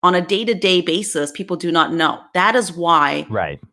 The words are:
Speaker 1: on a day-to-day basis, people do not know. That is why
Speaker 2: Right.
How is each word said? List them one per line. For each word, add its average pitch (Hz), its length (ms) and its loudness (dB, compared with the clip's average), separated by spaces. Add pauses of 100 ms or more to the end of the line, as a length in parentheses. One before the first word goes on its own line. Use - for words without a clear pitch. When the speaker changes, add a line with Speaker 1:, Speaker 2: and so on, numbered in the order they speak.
Speaker 1:
on 180 120 4
a 180 100 2
day-to-day 185 560 0
basis, 165 520 -2
people 180 240 -6
do 170 140 -4
not 165 220 0
know. 160 280 0 (120)
That 208 240 2
is 190 160 -2
why 156 560 2
Speaker 2:
Right. 87 320 -4 (120)